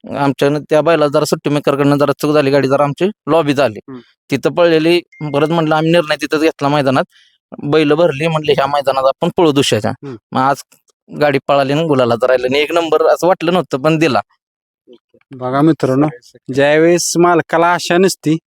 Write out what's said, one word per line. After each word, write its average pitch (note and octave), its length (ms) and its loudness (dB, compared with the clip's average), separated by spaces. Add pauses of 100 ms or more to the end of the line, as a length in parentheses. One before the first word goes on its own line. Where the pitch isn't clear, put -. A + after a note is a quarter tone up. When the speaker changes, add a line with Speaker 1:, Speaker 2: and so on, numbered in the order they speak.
(160)
Speaker 1:
आमच्यानं C#3+ 440 -2 (100)
त्या D#3 100 4
बैला D3+ 280 2
जरा D3+ 160 0
सुट्टी D#3 260 -4
मेकरकडनं C#3+ 480 0
जरा C#3+ 140 0
चूक D3 220 -2
झाली, C#3 160 2
गाडी C#3 180 0
जरा C#3 160 0
आमची F3 260 -2 (160)
लॉबी D3 280 0
झाली. A#2+ 240 -2
Speaker 2:
हम्म. B2+ 220 -18 (300)
Speaker 1:
तिथं C3+ 240 -2
पळलेली, E3+ 460 2 (340)
परत D3 140 0
म्हटलं D#3+ 260 0
आम्ही D#3+ 180 0
निर्णय D#3 240 0
तिथंच D3 240 -4
घेतला D3+ 280 0
मैदानात, C#3 360 0 (600)
बैल D3 280 2
भरली, D#3 340 0
म्हटलं D#3 260 -2
ह्या C#3 140 0
मैदानात C3+ 380 -2
आपण C3+ 320 0
पळू E3 160 2
दुसऱ्याच्या. A#2 380 0
Speaker 2:
हम्म. C3 260 -14 (160)
Speaker 1:
मग B2+ 80 -2
आज C3+ 160 0 (640)
गाडी C#3+ 180 0 (100)
पळाली C#3+ 240 0
आणि D#3 120 0
गुलालात B2+ 400 0
राहिली B2+ 220 0
आणि C3 120 0
एक D3+ 140 -2
नंबर D#3+ 340 0
असं D3+ 200 0
वाटलं F3 260 0
नव्हतं, D#3 260 -2
पण D#3 200 0
दिला. C#3 220 2 (1120)
Speaker 2:
बघा B2+ 260 -4
मित्रांनो, D3 480 2 (460)
ज्यावेळेस D#3 640 2
मालकाला E3+ 500 2
आशा F3 320 0
नसती E3 480 0